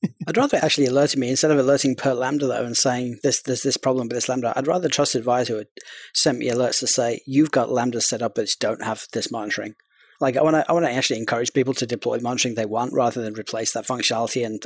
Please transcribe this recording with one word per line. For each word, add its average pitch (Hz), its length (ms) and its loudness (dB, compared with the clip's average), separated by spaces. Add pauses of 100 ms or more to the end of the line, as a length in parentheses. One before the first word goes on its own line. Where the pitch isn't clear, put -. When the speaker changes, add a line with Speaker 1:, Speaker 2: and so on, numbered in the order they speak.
Speaker 1:
<laughs> - 280 -6
Speaker 2:
I'd 160 80 -2
rather 254 260 2
actually 147 240 2
alerting 139 320 2
me 123 120 0
instead 143 200 4
of 151 80 4
alerting 135 380 2
per 135 180 0
Lambda, 135 320 0
though, 117 180 0
and 120 120 -4
saying, 123 480 0
"This, 135 180 2
there's 127 220 -2
this 135 120 2
problem 131 300 0
with 117 100 -6
this 117 120 -2
Lambda." 123 260 0
I'd 135 140 -2
rather 175 180 2
a 147 40 -2
trusted - 280 0
advisor 120 380 0
would 104 100 -8 (480)
send 131 240 2
me - 120 -4
alerts 120 280 0
to 123 80 -2
say, 117 400 0
"You've 143 240 4
got 120 220 2
Lambda 120 280 0
set 113 220 0
up, 113 140 -2
but 107 120 0 (120)
don't 110 240 -2
have 113 280 -6
this - 200 -4
monitoring." 107 420 -6 (460)
Like, 131 160 2
I 135 80 4
wanna, 156 240 4
I - 40 2
wanna 170 180 2
actually 127 280 0
encourage 117 340 -2
people 131 220 2
to 127 120 -4
deploy 117 340 -2
monitoring 120 340 -2
they 110 100 -2
want 110 280 -2
rather 123 280 2
than 110 140 -6
replace 110 380 -4
that 110 160 -6
functionality 117 580 -2
and, 110 200 -6